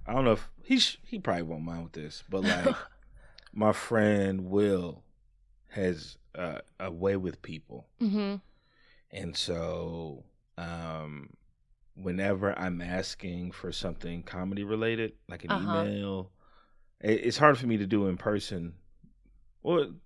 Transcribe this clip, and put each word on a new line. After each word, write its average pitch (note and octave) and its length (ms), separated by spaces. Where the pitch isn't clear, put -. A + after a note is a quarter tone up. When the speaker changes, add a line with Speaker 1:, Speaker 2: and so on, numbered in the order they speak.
Speaker 1:
I A2+ 60
don't C3+ 100
know A#2 80
if - 180
he B3+ 160
sh-, - 240
he A3 160
probably E3+ 240
won't D#2+ 200
mind E2+ 200
with E2 100
this, D#2 360
but, F#2+ 160
like, A#3 300
Speaker 2:
<laughs> - 400
Speaker 1:
my G#2+ 200
friend G2+ 760
Will G2 540
has, F2+ 460
uh, F2 260
a F#2 100
way F#2+ 280
with F2+ 240
people. - 460
Speaker 2:
Mm-hmm. G3+ 340
Speaker 1:
And E2+ 240
so, E2 880
um, D#2+ 760
whenever F#2+ 640
I'm F2+ 240
asking F2+ 720
for F2 220
something F2 500
comedy G2 400
related, A2 480
like - 160
an - 80
Speaker 2:
Uh-huh. E3+ 320
Speaker 1:
email, G2+ 480
it, A2 260
it's A#2+ 120
hard C#3+ 200
for B2 100
me A2+ 100
to G2+ 100
do G2+ 200
in F#2 100
person. G2 560
Well, D3 300